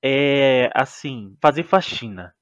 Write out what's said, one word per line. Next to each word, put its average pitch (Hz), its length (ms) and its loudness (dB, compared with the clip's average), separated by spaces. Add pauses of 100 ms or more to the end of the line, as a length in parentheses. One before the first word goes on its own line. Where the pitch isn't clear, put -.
é, 135 720 2
assim, 123 680 -6
fazer 151 220 2
faxina. 98 760 -2